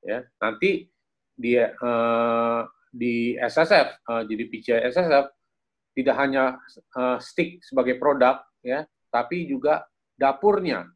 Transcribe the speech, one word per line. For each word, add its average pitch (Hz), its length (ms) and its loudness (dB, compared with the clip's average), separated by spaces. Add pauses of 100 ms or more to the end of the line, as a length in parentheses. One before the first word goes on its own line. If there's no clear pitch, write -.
ya, 117 240 -8 (160)
nanti 135 480 -2 (480)
dia, 120 400 2
eh, 117 840 0 (280)
di 117 480 -4
S 123 240 0
S 165 120 2
F, 151 160 4 (200)
eh, 117 160 -2
jadi 110 240 -6
P - 80 -14
C 117 160 -2
I 117 160 2
S 127 80 -2
S 180 120 0
F 139 180 4 (680)
tidak 131 240 0
hanya, 135 400 0 (400)
eh, 127 240 0
stick - 400 -6
sebagai 127 400 0
produk, 135 400 4 (200)
ya, 139 240 -6 (240)
tapi 160 400 -4
juga 147 360 -2 (280)
dapurnya. 135 840 0